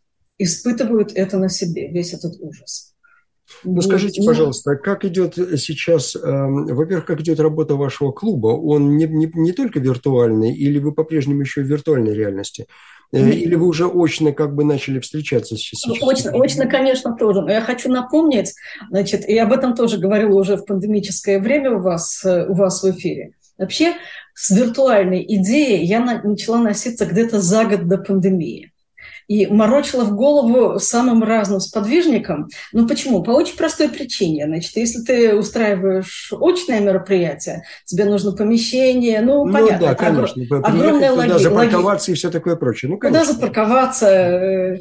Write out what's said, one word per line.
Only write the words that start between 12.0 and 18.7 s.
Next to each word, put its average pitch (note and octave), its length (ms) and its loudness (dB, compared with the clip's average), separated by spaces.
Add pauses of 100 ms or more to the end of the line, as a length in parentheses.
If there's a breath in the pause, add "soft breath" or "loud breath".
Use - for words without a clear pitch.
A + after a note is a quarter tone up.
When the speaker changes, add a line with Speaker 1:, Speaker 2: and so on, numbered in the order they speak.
Speaker 2:
реальности? G2+ 520 -6 (460 soft breath)
Э, C3+ 100 2
Speaker 1:
Нет. A3 140 6
Speaker 2:
или E3+ 180 0
вы E3+ 120 2
уже E3+ 180 0
очно E3 480 0
как D3 240 -4
бы D3 80 2
начали C#3 340 -2
встречаться B2+ 580 -6
с-, - 40 -8
сейчас? - 420 -6
Speaker 1:
Очно, C4 300 0
очно, C4 340 0
конечно, C4 500 0
тоже. G3 260 2
Но D#3+ 100 -2
я A3 80 0
хочу A#3+ 300 -4
напомнить, B3+ 640 0 (360 loud breath)